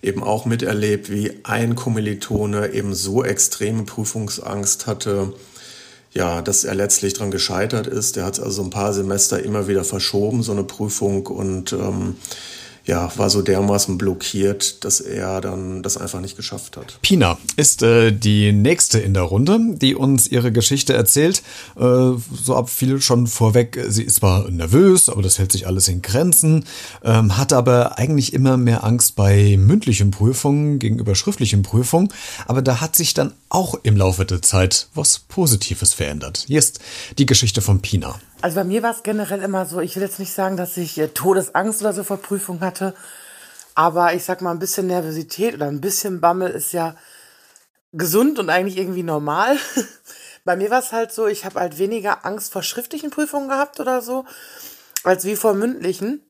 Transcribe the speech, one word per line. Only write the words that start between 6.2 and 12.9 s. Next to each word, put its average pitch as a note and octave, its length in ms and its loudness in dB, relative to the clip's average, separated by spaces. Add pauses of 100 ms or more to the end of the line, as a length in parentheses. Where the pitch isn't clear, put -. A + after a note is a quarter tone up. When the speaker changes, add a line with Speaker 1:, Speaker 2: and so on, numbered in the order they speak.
Speaker 1:
dass G2 220 0
er F#2+ 120 -4
letztlich G2+ 380 0
dran G2+ 160 -6
gescheitert G2 580 -2
ist. - 280 -4
Der F2+ 100 -4
hat G2 140 -6
also G2+ 240 -6
ein F#2 60 -6
paar G2+ 240 -2
Semester G2 500 -2
immer G#2 240 -2
wieder G2 160 0
verschoben, G#2 600 -2
so A2 100 -4
eine G2+ 100 -2
Prüfung, G2 640 -4
und, F#2+ 460 -6
ähm, F#2+ 420 -4 (720)
ja, F2 300 -2